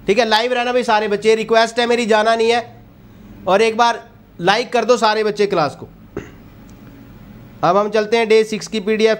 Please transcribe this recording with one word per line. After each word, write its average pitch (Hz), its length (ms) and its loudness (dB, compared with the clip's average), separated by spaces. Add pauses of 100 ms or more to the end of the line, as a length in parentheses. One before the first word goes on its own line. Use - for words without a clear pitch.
ठीक 202 120 0
है। 240 80 4
live 226 260 0
रहना 247 200 -2
भाई 247 120 0
सारे 214 240 0
बच्चे, 208 280 0
request 226 440 0
है 240 60 0
मेरी, 240 200 0
जाना 220 280 2
नहीं 226 160 2
है। - 280 -4 (680)
और 196 140 4
एक 220 140 0
बार 233 220 0 (420)
like 202 320 0
कर 233 120 0
दो 240 140 4
सारे 214 260 0
बच्चे 208 220 -2
class 165 300 -2
को। - 120 -18 (1800)
अब 175 120 2
हम 208 140 0
चलते 214 260 -2
हैं 226 120 0
डे 220 160 4
सिक्स 214 220 -8
की 220 140 -6
पीडीएफ़ 214 400 0